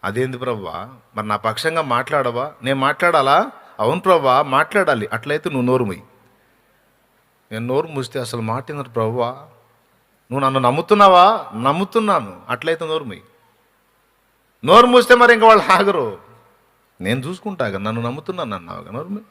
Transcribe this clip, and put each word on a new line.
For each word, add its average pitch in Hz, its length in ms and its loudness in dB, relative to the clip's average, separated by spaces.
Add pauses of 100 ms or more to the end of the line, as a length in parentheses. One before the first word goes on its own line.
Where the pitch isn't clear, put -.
"అదేంది 123 340 -6
ప్రభా, 107 560 -10 (220)
మరి 107 120 -8
నా 107 80 -2
పక్షంగా 160 460 -4
మాట్లాడవా?" 131 680 -4 (100)
"నేను 135 180 -4
మాట్లాడాలా?" 151 680 2 (300)
"అవును 131 200 -2
ప్రభా, 147 420 2
మాట్లాడాలి." 147 680 0
"అట్లయితే 147 380 -6
నువ్వు 127 160 -4
నోరు 127 180 0
మూయి." 95 180 -10 (1500)
"నేను 113 140 -10
నోరు 135 200 -2
మూస్తే 139 340 -8
అసలు 117 200 -8
మాట 113 320 -6
వినరు 143 160 -10
ప్రభువా." 117 400 -4 (1040)
"నువ్వు 135 80 -4
నన్ను 135 200 0
నమ్ముతున్నావా?" 180 920 4
"నమ్ముతున్నాను." 156 960 -2
"అట్లయితే 160 380 -6
నోరు 156 180 -6
మూయి." 104 180 -16 (1400)
నోరు 208 220 6
మూస్తే 247 280 6
మరి 240 200 6
ఇంక 220 80 0
వాళ్ళు 220 300 6
ఆగరు. 175 460 0 (840)
"నేను 107 200 -2
చూసుకుంటాగా, 151 580 -8
నన్ను 110 240 -6
నమ్ముతున్నాను 139 540 -10
అన్నావుగా, 87 340 -16
నోరు 139 180 -12
మూయి 208 220 -12